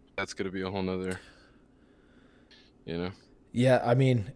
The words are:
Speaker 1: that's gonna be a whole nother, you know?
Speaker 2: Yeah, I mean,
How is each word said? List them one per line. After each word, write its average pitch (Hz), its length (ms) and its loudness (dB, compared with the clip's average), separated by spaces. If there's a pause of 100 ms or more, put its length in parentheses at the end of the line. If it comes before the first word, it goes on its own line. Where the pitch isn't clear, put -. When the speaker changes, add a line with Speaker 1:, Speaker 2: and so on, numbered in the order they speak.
(160)
Speaker 1:
that's 98 180 -6
gonna 98 160 -6
be 95 140 -6
a 92 80 -4
whole 98 100 -2
nother, 92 380 -4 (1700)
you 82 120 -6
know? 90 140 -4 (400)
Speaker 2:
Yeah, 127 340 4
I 120 80 4
mean, 127 420 2